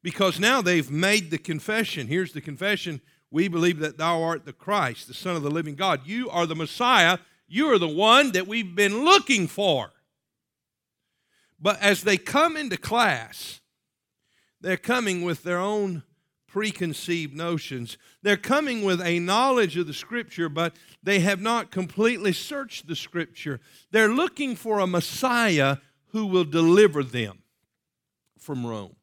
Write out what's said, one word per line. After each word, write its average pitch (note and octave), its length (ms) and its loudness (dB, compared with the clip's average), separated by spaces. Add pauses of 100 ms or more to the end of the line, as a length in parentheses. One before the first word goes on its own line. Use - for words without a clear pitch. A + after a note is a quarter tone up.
Because F3 380 -2
now A#3+ 220 2
they've F3 280 0
made F3+ 420 0
the E3 60 -4
confession. D#3+ 720 -4
Here's E3 240 -2
the D#3 100 -10
confession. F3 600 -6 (300)
"We E3 160 0
believe E3+ 320 2
that D3+ 180 -4
thou E3 240 0
art E3 240 -2
the C#3 80 -14
Christ, E3 540 -4
the B2 60 -18
Son F3+ 220 -6
of D3+ 80 -4
the C#3+ 80 -2
living D#3 240 -4
God." D3 300 -2
You A3+ 240 -8
are E3+ 160 0
the D#3+ 100 -6
Messiah. F3+ 640 4 (300)
You B3+ 240 -2
are G3+ 80 6
the E3+ 80 2
one A3 440 6
that F#3 160 -2
we've G3+ 280 -6
been G#3 280 2
looking C#4 440 4
for. D#3 440 -2 (1700)
But F#3+ 220 0
as G3+ 220 4
they G3 140 2
come D#4 380 2
into C4+ 220 -6
class, - 800 -2 (1040)
they're F#3 160 -2
coming G#3 460 -2
with F3 200 -4
their F3 160 -2
own G3 440 -2 (420)
preconceived E3+ 880 -4
notions. D3+ 640 -6 (240)
They're G3+ 160 2
coming B3 460 0
with F3+ 180 0
a E3+ 180 0
knowledge G3+ 580 2
of E3+ 100 -2
the D3 60 -10
Scripture, A3+ 540 -8
but D#3+ 280 -4 (280)
they G3 160 2
have F#3+ 220 2
not A3+ 300 -2
completely F#3+ 640 0
searched - 540 -10
the D#3+ 80 -8
Scripture. - 640 -8 (320)
They're A3 220 4
looking C#4+ 420 -2
for G#3+ 240 -2
a F#3 80 0
Messiah F3+ 920 0 (300)
who A3 200 -4
will F#3 180 2
deliver E3 580 4
them A#2 360 -6 (1000)
from B2+ 260 -8
Rome. G#2+ 380 -8